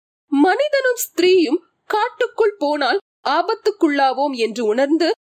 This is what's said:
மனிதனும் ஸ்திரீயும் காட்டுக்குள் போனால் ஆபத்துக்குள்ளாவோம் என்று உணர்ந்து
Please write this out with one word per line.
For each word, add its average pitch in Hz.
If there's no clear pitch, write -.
மனிதனும் 494
ஸ்திரீயும் 349
காட்டுக்குள் 427
போனால் 285
ஆபத்துக்குள்ளாவோம் 285
என்று 226
உணர்ந்து 277